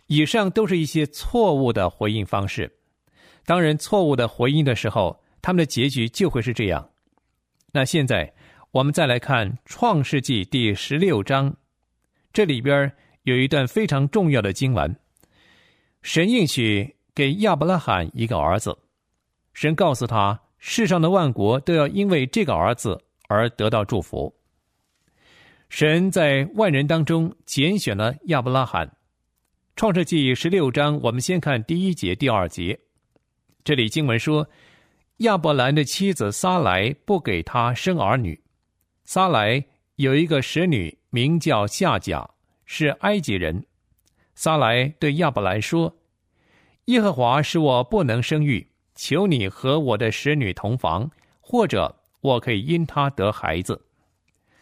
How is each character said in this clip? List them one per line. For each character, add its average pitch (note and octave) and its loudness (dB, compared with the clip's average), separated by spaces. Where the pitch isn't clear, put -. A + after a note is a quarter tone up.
以 D3+ 2
上 G3+ 0
都 A3 0
是 F3+ 0
一 D#3+ 0
些 D3+ -2
错 G3+ 0
误 C3+ 2
的 G2 0
回 G#2+ -4
应 G#2+ -4
方 G2 -2
式。 - -8
当 F3 2
人 D3+ 2
错 G3 0
误 D3 2
的 A#2+ 0
回 B2 0
应 D3+ 2
的 B2+ 2
时 A2 -4
候， F#2+ -2
他 F3+ -2
们 F3+ 2
的 D#3+ 2
结 C3 0
局 A#2 -2
就 F3+ 0
会 B2 -2
是 B2 -4
这 A2 -2
样。 D#2+ -2
那 C3+ 0
现 C#3+ 0
在 F#2+ -2
我 C3 2
们 C#3+ 0
再 D#3+ 2
来 B2 2
看 A#2+ -2
创 F#3+ 0
世 C#3 -2
纪 A#2 -2
第 A2 0
十 C#3 -4
六 D#3 2
章， C#3 0
这 G#3+ 2
里 C#3+ 0
边 C#3 2
有 B2+ 0
一 B2+ 2
段 C#3 0
非 G#3+ 0
常 C#3+ 0
重 F3+ 2
要 B2 2
的 G2 0
经 C3 -2
文。 D#2+ 0
神 E3+ 0
应 A#3 2
许 A2 0
给 C#3+ 0
亚 G3+ 2
伯 D3+ 0
拉 F3+ 2
罕 F#2 -2
一 A2+ -4
个 A2 -4
儿 D#2+ 2
子， - -6
神 D#3 -2
告 D#3 2
诉 A#2+ -4
他， G#2+ 0
世 - -2
上 F3 2
的 D#3+ 4
万 F3 2
国 A2 0
都 E3+ -2
要 D3+ 2
因 G3+ -2
为 D3 2
这 G#3 -2
个 B2 0
儿 F2+ 2
子 - -6
而 A2 2
得 A2 -2
到 A2 0
祝 G2+ -4
福。 - -8
神 E3 2
在 C#3+ 2
万 G#3 2
人 C#3 2
当 D#3+ 2
中 E3 0
拣 E3+ 0
选 A2+ -2
了 A2 -2
亚 D3+ 0
伯 B2+ -2
拉 C3 0
罕。 D#2+ -4
创 G#3+ 0
世 F3 0
纪 C#3+ 0
十 - -2
六 F3 2
章， D3 0
我 B2 0
们 A#2 -2
先 F3+ -2
看 B2+ -2
第 F3 -2
一 F3+ 0
节、 F#2 -4
第 C3+ 0
二 G2+ 2
节。 F2 -6
这 D3+ 0
里 A#2+ 2
经 D3+ -2
文 A#2 2
说， D3+ 0
亚 A3 2
伯 D#3+ 0
兰 C#3 2
的 D3+ 4
妻 F#3+ -2
子 G#2 -2
撒 F#3 0
莱 G#2+ 2
不 G3+ 2
给 F#2+ -2
他 A#2+ -2
生 F3 -2
儿 A2 2
女。 F2+ -6
撒 F#3 0
莱 B2 2
有 C3+ 2
一 D#3+ 4
个 D3+ 0
使 E3 -2
女 G2+ -2
名 D3 0
叫 A2+ 0
夏 B2 0
甲， D#2 -6
是 - -2
埃 G#3 0
及 C#3+ -4
人。 F2 -2
撒 D#3+ 0
莱 B2 2
对 C#3+ 0
亚 D#3+ 0
伯 A2+ -2
兰 G2 0
说 E3 -2
，“耶 A#3+ 2
和 G#3 2
华 B2+ 2
使 D#3+ -2
我 C3 4
不 G3 0
能 A#2+ 0
生 D3+ 0
育， B2 -2
求 F3+ 0
你 B2 0
和 C3+ -2
我 B2 0
的 A2 -2
使 D3 -2
女 A2 -2
同 G#2 -4
房， F#2+ -4
或 A#3 0
者 F#2 -2
我 C3 2
可 A#2+ -4
以 G2+ 0
因 E3 -2
她 C#3+ -2
得 G#2 -2
孩 E2+ -4
子。” - -8